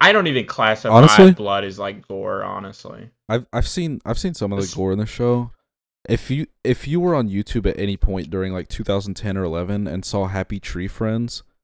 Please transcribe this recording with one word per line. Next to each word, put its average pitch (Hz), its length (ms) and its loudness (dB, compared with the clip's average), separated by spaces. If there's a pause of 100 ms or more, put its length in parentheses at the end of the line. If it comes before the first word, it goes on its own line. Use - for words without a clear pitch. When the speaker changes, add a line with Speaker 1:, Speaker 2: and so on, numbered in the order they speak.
Speaker 1:
I 180 120 6
don't 196 140 2
even 127 200 -2
classify 110 480 0
Speaker 2:
Honestly? 185 380 10
Speaker 1:
blood 101 300 -2
as, 98 140 -8
like, 98 300 -8
gore, 98 360 -6
honestly. 98 680 -12 (200)
Speaker 2:
I've, 120 240 -2
I've 117 140 0
seen, 165 360 -6
I've 117 140 -4
seen 180 160 -4
some 98 180 -4
of 98 60 -4
the 98 60 -2
Speaker 1:
It's 92 100 -8
Speaker 2:
gore 95 180 -2
in 98 80 0
the 107 60 -2
show. 120 460 -2 (580)
If 117 220 -2
you, 143 160 -4 (160)
if - 240 -2
you 160 120 0
were 175 140 0
on 120 160 0
YouTube 101 400 -2
at - 100 -4
any 101 180 -4
point 92 340 0
during, 95 220 -4
like, 92 140 -8
two - 160 -10
thousand 101 320 -2
ten 98 220 -6
or 95 60 -2
eleven 90 440 -4
and 87 160 -6
saw 98 240 -2
Happy 95 320 -6
Tree 90 280 -8
Friends, 113 560 -4 (200)